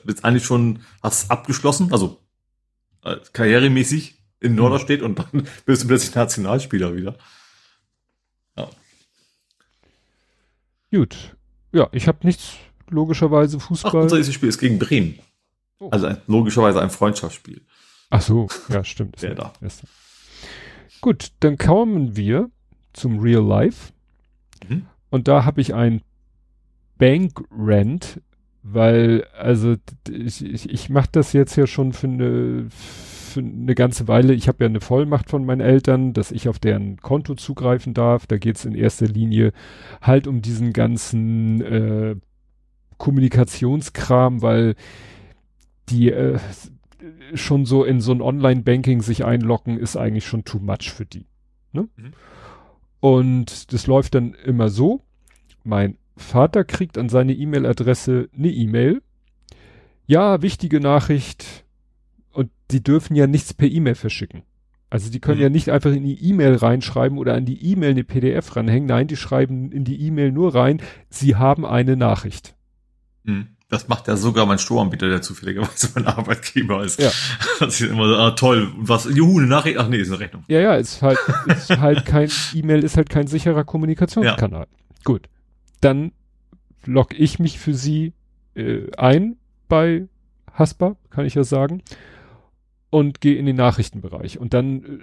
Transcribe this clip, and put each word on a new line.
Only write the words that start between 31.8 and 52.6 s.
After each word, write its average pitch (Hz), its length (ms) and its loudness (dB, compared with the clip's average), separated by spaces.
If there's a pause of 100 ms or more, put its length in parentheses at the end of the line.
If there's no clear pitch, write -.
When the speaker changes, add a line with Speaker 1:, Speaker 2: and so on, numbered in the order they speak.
Speaker 2:
für - 140 -8
eine, 123 640 -4
für - 680 -14
eine 120 340 -4
ganze 123 320 0
Weile. 127 280 6
Ich 117 120 -2
hab 127 140 0
ja 120 60 2
eine 110 140 0
Vollmacht 143 500 0
von 139 140 -2
meinen 127 180 -2
Eltern, 131 500 4
dass - 180 -4
ich - 180 -4
auf 110 120 -4
deren 101 380 -2
Konto 143 360 -4
zugreifen 127 580 -4
darf. 120 340 0
Da 107 120 -2
geht's 110 260 -4
in 110 120 -6
erster 113 300 0
Linie 110 460 0 (480)
halt 139 280 2
um 123 140 -4
diesen 117 300 -4
ganzen, 113 920 -2
äh, 110 520 -2 (840)
Kommunikationskram, 127 1400 0
weil 113 340 2 (1120)
die, 120 240 4
äh, 135 260 -2 (960)
schon 139 320 0
so 135 160 4
in 127 180 2
so 117 120 0
ein 123 100 0
Online-Banking 127 800 2
sich 113 220 -4
einloggen, 117 520 -2
ist 117 200 -6
eigentlich 107 280 -4
schon 113 200 -6
too 104 160 -8
much 98 320 -8
für 107 120 -12
die. 90 220 -18 (460)
Ne? 202 240 -6
Speaker 1:
Mhm. 120 160 -20 (880)